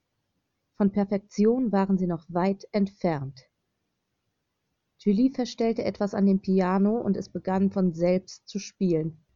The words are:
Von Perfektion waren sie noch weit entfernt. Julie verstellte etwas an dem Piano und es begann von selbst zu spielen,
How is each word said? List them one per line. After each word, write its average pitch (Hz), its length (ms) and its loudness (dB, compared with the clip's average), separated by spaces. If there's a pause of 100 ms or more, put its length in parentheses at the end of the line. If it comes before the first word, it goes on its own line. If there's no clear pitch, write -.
(760)
Von 202 160 2
Perfektion 208 800 0
waren 196 240 2
sie 185 100 -2
noch 170 220 -6
weit 185 440 -2
entfernt. 165 760 -4 (1500)
Julie 208 320 2
verstellte 226 540 -4
etwas 196 280 -4
an 196 140 2
dem 196 140 4
Piano 190 580 2
und 196 180 -2
es - 140 -10
begann 190 400 -2
von 185 240 0
selbst 180 520 -2
zu - 120 -10
spielen, 165 680 -2 (120)